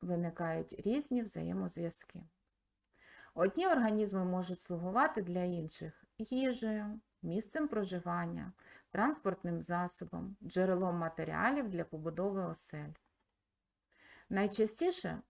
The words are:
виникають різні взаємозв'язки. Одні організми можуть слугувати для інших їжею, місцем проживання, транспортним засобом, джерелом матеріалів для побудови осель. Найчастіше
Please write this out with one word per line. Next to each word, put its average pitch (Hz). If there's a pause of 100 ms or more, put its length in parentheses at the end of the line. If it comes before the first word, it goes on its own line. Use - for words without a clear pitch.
виникають 170
різні 247
взаємозв'язки. 170 (1080)
Одні 202
організми 214
можуть 180
слугувати 190
для 180
інших 165 (140)
їжею, 220 (220)
місцем 220
проживання, 175 (380)
транспортним 190
засобом, 175
джерелом 185
матеріалів 170
для 170
побудови 175
осель. 151 (1400)
Найчастіше 208